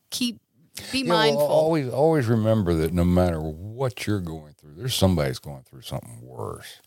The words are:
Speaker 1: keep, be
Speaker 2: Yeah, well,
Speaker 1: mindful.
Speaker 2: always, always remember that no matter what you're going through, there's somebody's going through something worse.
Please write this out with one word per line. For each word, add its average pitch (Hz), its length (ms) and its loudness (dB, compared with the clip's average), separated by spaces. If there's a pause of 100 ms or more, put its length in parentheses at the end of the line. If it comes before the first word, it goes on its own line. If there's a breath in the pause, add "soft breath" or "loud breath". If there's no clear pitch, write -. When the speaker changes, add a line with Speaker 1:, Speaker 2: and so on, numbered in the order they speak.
Speaker 1:
keep, 240 300 -6 (520)
be - 120 -2
Speaker 2:
Yeah, - 60 -2
well, 170 100 2
Speaker 1:
mindful. 143 280 2
Speaker 2:
always, 156 420 2
always 143 380 2
remember 110 480 2
that 80 180 0
no 90 120 2
matter 87 360 4
what 104 640 -6
you're 104 120 -2
going 80 340 -10
through, 73 220 -20
there's 120 200 -6
somebody's 80 440 2
going 69 240 -14
through 65 180 -20
something 58 400 -12
worse. 113 640 -14